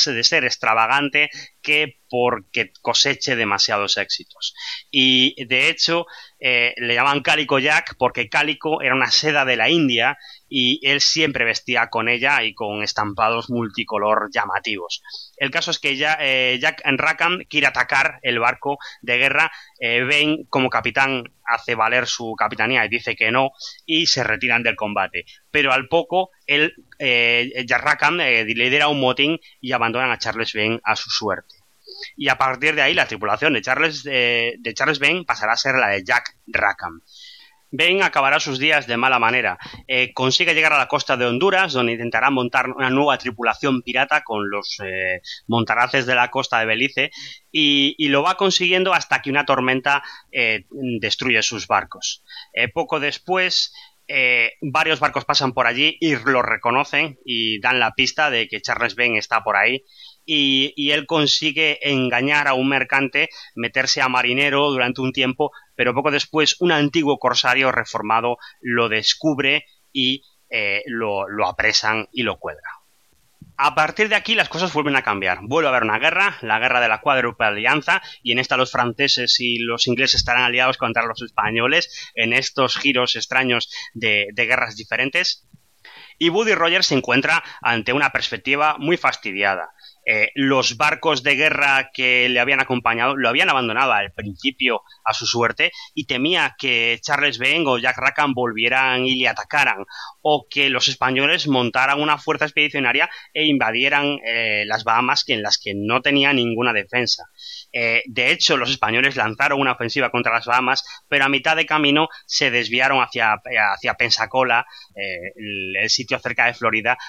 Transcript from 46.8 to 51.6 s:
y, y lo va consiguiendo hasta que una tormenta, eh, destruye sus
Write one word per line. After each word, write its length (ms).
y, 460
y 120
lo 120
va 160
consiguiendo 560
hasta 280
que 80
una 160
tormenta, 580
eh, 340
destruye 420
sus 260